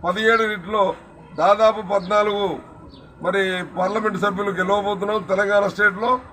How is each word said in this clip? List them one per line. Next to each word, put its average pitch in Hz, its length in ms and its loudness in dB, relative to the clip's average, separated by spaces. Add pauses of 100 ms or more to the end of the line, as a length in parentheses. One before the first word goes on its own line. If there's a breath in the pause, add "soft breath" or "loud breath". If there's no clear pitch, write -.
పదిహేడు 220 440 2
సీట్లలో 202 340 -2 (560)
దాదాపు 214 420 4 (120)
పద్నాలుగు 202 520 0 (800)
మరి 190 160 0 (360)
పార్లమెంట్ 202 460 -2
సభ్యులు 202 280 -2
గెలవబోతున్నాం 202 800 -2
తెలంగాణ 202 320 2 (100)
స్టేట్లో. 208 380 0 (220)